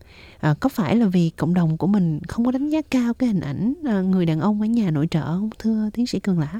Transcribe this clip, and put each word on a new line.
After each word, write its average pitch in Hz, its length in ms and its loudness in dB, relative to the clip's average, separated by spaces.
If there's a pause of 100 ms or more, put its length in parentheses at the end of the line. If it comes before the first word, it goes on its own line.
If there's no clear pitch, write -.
(400)
À, 151 200 2
có 269 100 0
phải 185 260 0
là 233 120 4
vì 180 220 2
cộng 160 240 -2
đồng 165 240 2
của 160 100 -2
mình 180 400 2
không 233 180 -2
có 254 60 2
đánh 269 180 -2
giá 311 200 0
cao 240 240 0
cái 254 160 0
hình 190 120 0
ảnh, 151 320 -2 (140)
à, 202 140 2
người 185 240 2
đàn 160 140 2
ông 208 220 0
ở 214 40 0
nhà 220 260 0
nội 151 200 2
trợ 147 140 0
không, 185 240 -2 (100)
thưa 220 340 -2
tiến 240 140 -2
sĩ 214 120 -4
Cường 185 200 0
Lã 147 80 0 (120)